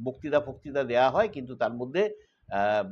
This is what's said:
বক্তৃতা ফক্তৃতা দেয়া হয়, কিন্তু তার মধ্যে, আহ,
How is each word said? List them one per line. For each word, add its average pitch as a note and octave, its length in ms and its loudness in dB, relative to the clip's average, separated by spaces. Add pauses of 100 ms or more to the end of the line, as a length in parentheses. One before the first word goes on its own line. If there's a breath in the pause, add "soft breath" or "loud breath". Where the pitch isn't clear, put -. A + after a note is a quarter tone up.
বক্তৃতা C#3 360 0
ফক্তৃতা C#3 440 -4
দেয়া A#2+ 260 4
হয়, G3+ 180 2
কিন্তু B2+ 280 -10
তার A#2 180 0
মধ্যে, D3+ 420 -2 (360 loud breath)
আহ, G2+ 400 2